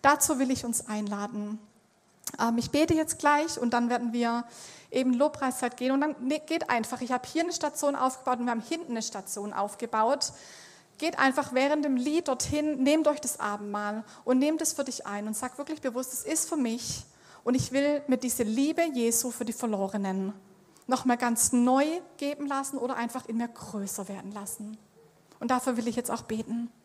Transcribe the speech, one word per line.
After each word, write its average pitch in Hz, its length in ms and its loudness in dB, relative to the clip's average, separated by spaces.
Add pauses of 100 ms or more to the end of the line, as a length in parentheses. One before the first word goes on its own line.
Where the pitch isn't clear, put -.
Dazu 285 380 4
will 262 100 2
ich 262 140 0
uns 233 240 -4
einladen. 208 720 -4 (800)
Ähm, 233 180 2
ich 233 140 -2
bete 320 220 4
jetzt 311 260 2
gleich 294 400 2
und 240 140 2
dann 240 160 2
werden 240 240 0
wir 240 320 0 (460)
eben 254 220 4
Lobpreiszeit 254 640 0
gehen. 254 160 0
Und 269 80 4
dann, 302 220 0
ne, 285 180 0
geht 320 300 -2
einfach. 240 320 0
Ich 247 100 -4
habe 247 160 -2
hier 330 160 0
eine 349 80 -2
Station 294 460 0
aufgebaut 254 420 0
und 240 60 -2
wir 240 60 0
haben 226 100 -2
hinten 330 300 -6
eine 226 100 -4
Station 208 500 -8
aufgebaut. 226 800 0 (680)
Geht 311 220 -2
einfach 269 340 4
während 285 300 4
dem 277 140 2
Lied 294 320 0
dorthin, 294 540 0
nehmt 302 260 6
euch 294 100 0
das - 200 -6
Abendmahl 208 680 -4 (180)
und 254 160 4
nehmt 302 220 2
es 311 100 0
für 277 140 -4
dich 262 200 -8
ein 208 220 -4
und 220 80 -4
sagt 254 220 -6
wirklich 302 240 -8
bewusst, 254 320 -4
es - 100 -6
ist 311 240 -2
für 330 100 -2
mich 240 460 -2 (400)
und 247 120 2
ich - 160 0
will 285 340 2
mir 254 120 4
diese 247 260 -2
Liebe 277 400 2
Jesu 247 480 2
für - 120 -6
die 226 100 -4
Verlorenen 196 800 -2 (540)
nochmal 254 320 2
ganz 240 360 2
neu 254 320 6 (320)
geben 285 280 -4
lassen 269 320 -4
oder 247 200 -2
einfach 240 280 -4
in 226 120 -4
mir 233 100 0
größer 202 600 -8
werden 196 240 -10
lassen. 208 460 -10 (600)
Und 233 100 -4
dafür 254 260 0
will 226 120 0
ich 226 80 -2
jetzt 247 160 -2
auch 240 100 -4
beten. 233 480 -4 (160)